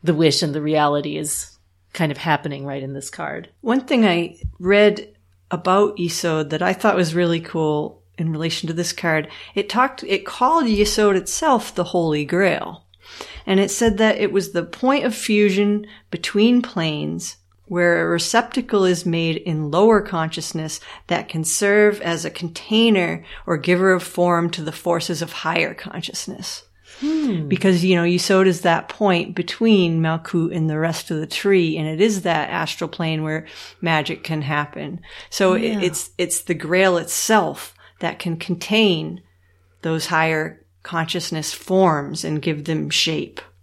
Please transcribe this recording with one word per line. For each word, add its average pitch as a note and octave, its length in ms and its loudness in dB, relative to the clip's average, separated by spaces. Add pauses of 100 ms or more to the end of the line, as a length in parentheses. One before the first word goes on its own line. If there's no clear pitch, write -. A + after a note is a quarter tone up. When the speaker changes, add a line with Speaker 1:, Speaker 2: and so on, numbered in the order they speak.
Speaker 1:
the E3 100 2
wish D3+ 300 4
and D3 100 -2
the D3+ 80 -4
reality D3 560 0
is - 400 -8 (360)
kind D#3 180 -2
of C#3 60 -6
happening D3 480 -2
right C#3 180 -8
in C3+ 100 -8
this C#3 160 -12
card. D#3 400 -10 (120)
Speaker 2:
One B3+ 240 0
thing B3 200 4
I E3+ 320 0 (220)
read G3+ 560 4 (340)
about F#3+ 480 2
Yesod D#3+ 540 -2
that D#3 100 -2
I F#3 120 2
thought G3 220 2
was E3 200 0
really E3+ 240 2
cool D#3 640 -2 (140)
in D#3+ 160 -2
relation D#3+ 340 -4
to E3 60 -4
this E3+ 180 -4
card, D#3 380 -2 (260)
it G3+ 140 -4
talked, B3+ 340 0
it - 220 -2
called D4+ 400 2
Yesod G#3 500 2
itself A#3 580 0
the F3+ 120 -2
Holy D#3 400 0
Grail. E3+ 600 0 (600)
And F#3+ 140 2
it G3 120 2
said A3 260 2
that A3 220 4
it G3+ 120 2
was F#3+ 200 0
the E3+ 120 -2
point C4 420 0
of A3+ 100 -2
fusion G#3 720 2 (240)
between A3+ 500 2
planes D#3+ 760 -4 (280)
where F3 400 2
a E3+ 40 0
receptacle A3+ 760 0
is F3+ 200 0
made E3 320 0
in D#3 340 -4
lower G3+ 300 6
consciousness D#3+ 800 -6 (280)
that - 220 -2
can D#3+ 140 -4
serve G#3 580 2
as E3 240 -4
a D#3 40 -4
container F3 960 0 (240)
or E3+ 100 0
giver F3+ 360 4
of F3+ 100 0
form F3 480 2
to E3+ 120 -8
the D#3 80 -6
forces E3 520 -2
of D#3+ 80 -10
higher E3 420 -2
consciousness. - 880 -12 (360)
Speaker 1:
Hmm. C4+ 480 0
Speaker 2:
Because, F3+ 380 2
you F#3 100 4
know, E3+ 80 2
Yesod F3+ 420 4
is F3 160 2
that E3 280 2
point F3+ 440 0
between F3+ 680 2
Malkut D#3+ 540 -2
and D#3+ 140 0
the D#3 80 -2
rest D#3+ 320 -4
of D#3+ 100 -4
the D#3+ 80 -4
tree, F3 500 2
and D#3 100 -2
it D#3 140 -2
is G3+ 220 2
that D#3+ 260 0
astral D#3+ 400 -4
plane D#3+ 340 -4
where D#3 240 -4 (320)
magic D#3+ 460 -2
can D#3 160 -4
happen. D3 580 -6 (300)
So G3 240 2
it, A3 100 0
Speaker 1:
Yeah. A3+ 180 -2
Speaker 2:
it's, F3 360 -4
it's F3 240 -2
the - 120 -4
Grail F3 440 2
itself E3 760 0 (280)
that - 180 -4
can E3 180 -4
contain F3 840 0 (600)
those D#3+ 260 -4
higher D#3+ 580 0 (180)
consciousness E3 720 -4
forms D#3+ 720 0
and D3+ 160 -2
give D3+ 240 -4
them D3+ 240 -4
shape. D3+ 520 -2 (220)